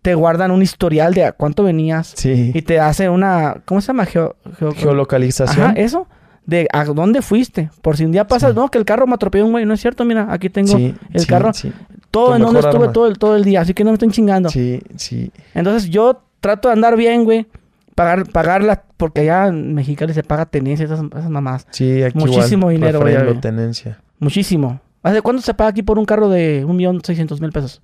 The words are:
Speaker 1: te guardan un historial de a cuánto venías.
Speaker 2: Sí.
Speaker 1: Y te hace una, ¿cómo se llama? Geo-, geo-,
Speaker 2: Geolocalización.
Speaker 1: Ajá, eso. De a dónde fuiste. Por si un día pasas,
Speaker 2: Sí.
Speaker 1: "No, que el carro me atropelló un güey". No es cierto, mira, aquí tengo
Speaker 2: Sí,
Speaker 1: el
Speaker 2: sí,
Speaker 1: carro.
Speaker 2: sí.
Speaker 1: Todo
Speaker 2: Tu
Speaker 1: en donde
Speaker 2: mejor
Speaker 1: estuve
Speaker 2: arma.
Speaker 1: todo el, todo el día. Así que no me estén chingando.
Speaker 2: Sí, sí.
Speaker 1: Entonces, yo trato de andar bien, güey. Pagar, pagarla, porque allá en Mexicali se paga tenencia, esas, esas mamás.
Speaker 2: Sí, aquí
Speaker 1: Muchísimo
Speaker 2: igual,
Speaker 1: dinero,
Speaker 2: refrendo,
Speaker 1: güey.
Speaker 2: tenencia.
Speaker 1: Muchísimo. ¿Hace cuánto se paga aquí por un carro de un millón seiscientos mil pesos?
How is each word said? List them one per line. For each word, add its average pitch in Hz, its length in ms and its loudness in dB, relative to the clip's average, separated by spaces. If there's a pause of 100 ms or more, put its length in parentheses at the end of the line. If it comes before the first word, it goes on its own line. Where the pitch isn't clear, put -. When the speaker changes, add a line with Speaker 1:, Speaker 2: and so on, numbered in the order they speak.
Speaker 1:
te 180 140 0
guardan 170 360 0
un 185 100 4
historial 170 520 0
de 180 120 2
a 117 80 0
cuánto 151 300 -2
venías. 160 520 -2
Speaker 2:
Sí. 127 380 0
Speaker 1:
Y 165 80 -2
te 165 180 0
hace 156 300 2
una, 180 560 0
¿cómo 196 160 0
se - 60 -8
llama? 262 180 -2
Geo-, 165 300 -2 (220)
geo-, 151 160 -4
Speaker 2:
Geolocalización. 139 1000 0
Speaker 1:
Ajá, - 40 2
eso. 277 320 -2 (380)
De 170 260 0
a 147 140 0
dónde 175 360 0
fuiste. 202 480 -2 (120)
Por 151 160 0
si 160 80 0
un 160 80 0
día 202 120 2
pasas, 247 260 2
Speaker 2:
Sí. 202 40 0
Speaker 1:
"No, 254 140 0
que - 80 -2
el 214 80 2
carro 254 200 2
me 247 100 0
atropelló 196 300 0
un 226 60 2
güey". 233 140 0
No 214 80 0
es 214 80 -4
cierto, 240 240 -2
mira, 220 240 0
aquí 180 200 -4
tengo 202 280 2
Speaker 2:
Sí, 123 180 0 (160)
Speaker 1:
el 175 100 -2
Speaker 2:
sí, 151 60 0
Speaker 1:
carro. 127 260 2
Speaker 2:
sí. - 200 -10 (360)
Speaker 1:
Todo 240 200 2
Speaker 2:
Tu 247 60 2
Speaker 1:
en 233 60 4
donde 233 180 4
Speaker 2:
mejor - 100 2
Speaker 1:
estuve 240 160 2
Speaker 2:
arma. - 80 -2
Speaker 1:
todo 233 140 2
el, 202 100 -2
todo 214 180 2
el 208 80 2
día. 196 180 2
Así 175 120 -2
que 208 100 -2
no 214 80 2
me 220 40 2
estén 220 160 0
chingando. 190 380 0
Speaker 2:
Sí, 123 300 -4 (160)
sí. 120 360 -10 (220)
Speaker 1:
Entonces, 196 360 -2
yo 233 320 2 (180)
trato 208 300 0
de 233 40 2
andar 226 220 4
bien, 233 300 2
güey. 226 220 0 (480)
Pagar, 175 360 0
pagarla, 196 520 0 (120)
porque 156 260 -4
allá 175 260 2
en 156 260 -4
Mexicali 147 400 -4
se 151 100 -2
paga 156 220 -4
tenencia, 147 400 -4
esas, 156 160 -6
esas 156 280 -8
mamás. 139 420 -6
Speaker 2:
Sí, 131 320 0
aquí 127 140 -2
Speaker 1:
Muchísimo 151 540 2
Speaker 2:
igual, 165 40 2
Speaker 1:
dinero, 156 280 0
Speaker 2:
refrendo, 135 280 2
Speaker 1:
güey. 123 100 -2
Speaker 2:
tenencia. 113 580 -6 (200)
Speaker 1:
Muchísimo. 147 600 -2 (240)
¿Hace 208 180 0
cuánto 254 200 -2
se 233 120 -4
paga 220 180 0
aquí 214 120 -4
por 214 160 0
un 214 60 0
carro 214 240 2
de 160 340 0
un 170 140 -2
millón 180 260 0
seiscientos 160 380 -4
mil 156 100 -6
pesos? 139 320 -8